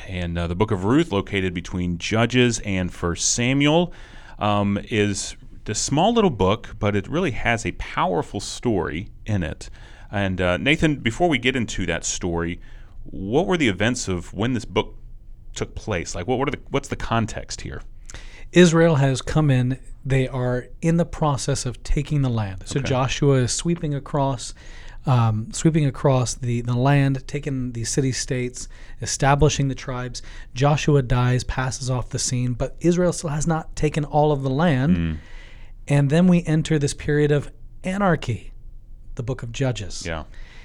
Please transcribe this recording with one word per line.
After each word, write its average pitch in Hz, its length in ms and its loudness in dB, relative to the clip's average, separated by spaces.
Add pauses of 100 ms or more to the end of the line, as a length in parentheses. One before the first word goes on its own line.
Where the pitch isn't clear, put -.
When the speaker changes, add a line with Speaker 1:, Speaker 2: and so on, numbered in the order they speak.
Speaker 1:
And, 87 300 -4
uh, 87 80 0
the 85 80 -2
book 104 160 0
of 92 140 -2
Ruth, 143 280 4
located 95 400 0
between 87 460 -4
Judges 117 640 2
and 92 320 -2
First - 400 -2
Samuel, 143 600 2 (460)
um, 101 400 2 (100)
is 104 480 0 (300)
this 110 120 -4
small 185 360 2
little 202 160 6
book, 101 480 0
but 104 180 2
it 98 100 -2
really 151 260 -2
has 113 340 0
a 87 60 -2
powerful 160 680 -4
story 85 720 -2 (160)
in 101 160 0
it. 76 260 -8 (420)
And, 95 300 0
uh, 90 160 2
Nathan, 151 400 2
before 123 320 0
we 151 80 2
get 123 180 2
into 107 320 -2
that 82 200 -2
story, 85 520 -4 (460)
what 120 420 -2
were 185 120 2
the 143 100 4
events 104 400 0
of 90 240 -4
when 113 220 0
this 107 100 -4
book - 320 -4 (580)
took - 200 -6
place? 87 400 -6
Like, 90 120 -6
what, 123 120 0
what 139 100 0
are 147 40 -2
the, - 80 -6 (100)
what's 139 180 -2
the - 80 -6
context - 640 -2
here? - 220 -10 (680)
Speaker 2:
Israel 165 440 8
has 135 240 4
come 151 300 2
in. 127 280 2 (280)
They 131 200 2
are 123 420 -2 (120)
in 165 160 2
the 170 80 4
process 143 600 0
of - 160 -8
taking 147 400 2
the 131 80 2
land. 104 340 -2
So - 160 -2
Speaker 1:
Okay. 123 80 -2
Speaker 2:
Joshua 135 540 4
is 117 100 0
sweeping 165 420 -2
across, 139 600 -2 (520)
um, 113 460 2
sweeping 156 340 2
across 127 480 2
the, 120 280 -2
the 120 140 -2
land, 139 520 4
taking 131 440 -4
the 113 120 -6
city 131 280 0
states, 123 560 -4 (320)
establishing 143 680 4
the 127 60 -4
tribes. 127 480 -8 (320)
Joshua 143 480 4
dies, 123 420 2
passes 127 460 -4
off 127 200 -2
the 127 80 -4
scene, 123 360 0
but 131 260 -4
Israel 175 320 4
still 170 180 -6
has 147 160 0
not 160 300 -2
taken 151 280 2
all 151 280 4
of 139 100 0
the 135 80 0
land. 147 460 4
Speaker 1:
Mm. 80 220 0 (680)
Speaker 2:
And 143 220 4
then 170 160 6
we 175 180 6
enter 156 340 2
this 143 160 0
period 147 380 2
of 143 180 0 (340)
anarchy, 185 680 0 (640)
the 127 60 -4
book 123 200 -4
of 117 100 -8
Judges. 113 540 -2
Speaker 1:
Yeah. 80 180 -4 (400)